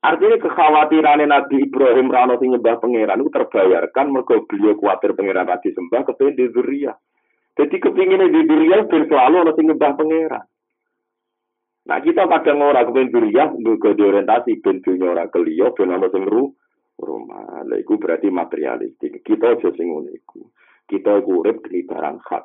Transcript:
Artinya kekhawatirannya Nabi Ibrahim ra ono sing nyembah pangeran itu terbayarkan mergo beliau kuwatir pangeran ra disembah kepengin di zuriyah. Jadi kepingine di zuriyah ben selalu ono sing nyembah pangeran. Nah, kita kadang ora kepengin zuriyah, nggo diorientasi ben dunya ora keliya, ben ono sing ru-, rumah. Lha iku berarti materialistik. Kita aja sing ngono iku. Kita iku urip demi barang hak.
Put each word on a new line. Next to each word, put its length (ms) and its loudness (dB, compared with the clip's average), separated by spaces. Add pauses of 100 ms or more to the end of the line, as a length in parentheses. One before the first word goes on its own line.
Artinya 320 4
kekhawatirannya 960 4
Nabi 320 2
Ibrahim 480 2
ra 160 4
ono 160 2
sing 80 0
nyembah 320 0
pangeran 400 0
itu 80 -2
terbayarkan 800 0
mergo 400 0
beliau 240 2
kuwatir 400 -2
pangeran 320 -2
ra 160 -4
disembah 400 -4
kepengin 400 -2
di 80 0
zuriyah. 460 -6 (580)
Jadi 240 -2
kepingine 480 2
di 160 4
zuriyah 480 2
ben 160 0
selalu 400 2
ono 80 2
sing 160 2
nyembah 240 0
pangeran. 480 -4 (1400)
Nah, 160 -4
kita 240 2
kadang 400 2
ora 160 4
kepengin 320 0
zuriyah, 400 2
nggo 400 0
diorientasi 640 0
ben 240 -2
dunya 240 -2
ora 240 -4
keliya, 400 0
ben 240 -2
ono 160 -2
sing 160 -4
ru-, 240 0 (480)
rumah. 640 -14
Lha 160 -6
iku 160 -2
berarti 320 -2
materialistik. 960 -6
Kita 320 0
aja 160 -2
sing 160 -8
ngono 240 -8
iku. 400 -20 (320)
Kita 400 -2
iku 240 -2
urip 160 -2
demi 240 -10
barang 400 -8
hak. 180 -8